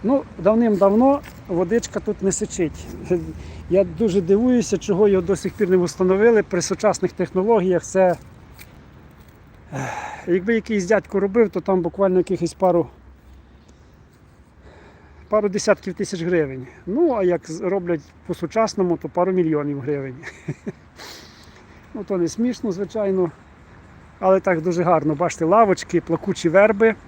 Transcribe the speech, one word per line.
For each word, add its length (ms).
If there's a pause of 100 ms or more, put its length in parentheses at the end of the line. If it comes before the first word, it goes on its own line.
Ну, 200 (160)
давним-давно 800 (280)
водичка 520
тут 220
не 100
сичить. 540 (840)
Я 140
дуже 360
дивуюся, 580
чого 300
його 140
до 140
сих 160
пір 180
не 60
встановили. 680
При 200
сучасних 500
технологіях 720
це, 320 (1600)
ех, 360 (180)
якби 280
якийсь 320
дядько 340
робив, 300
то 100
там 200
буквально 380
якихось 360
пару, 320 (2500)
пару 200
десятків 460
тисяч 280
гривень. 440 (200)
Ну, 260
а 100
як 280
з-, 100
роблять 400 (260)
по-сучасному, 720
то 120
пару 240
мільйонів 480
гривень. 360 (320)
<laughs> 240 (1200)
Ну, 100
то 140
не 100
смішно, 440
звичайно, 580 (880)
але 200
так 200
дуже 220
гарно. 320
Бачите, 300
лавочки, 560
плакучі 480
верби. 460 (120)